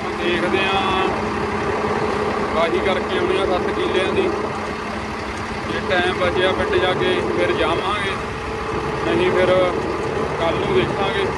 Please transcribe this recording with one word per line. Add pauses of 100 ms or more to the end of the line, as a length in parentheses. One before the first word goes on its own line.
ਹੁਣ (120)
ਦੇਖਦੇ
ਆ, (1800)
ਵਾਹੀ
ਕਰਕੇ
ਆਉਣੀ
ਆ
ਸੱਤ
ਕਿੱਲਿਆਂ
ਦੀ। (1400)
ਜੇ (100)
ਟਾਈਮ
ਬਚਿਆ
ਪਿੰਡ
ਜਾ
ਕੇ (240)
ਫਿਰ
ਜਾਵਾਂਗੇ, (920)
ਨਹੀਂ
ਫਿਰ (920)
ਕੱਲ੍ਹ
ਨੂੰ
ਦੇਖਾਂਗੇ। (120)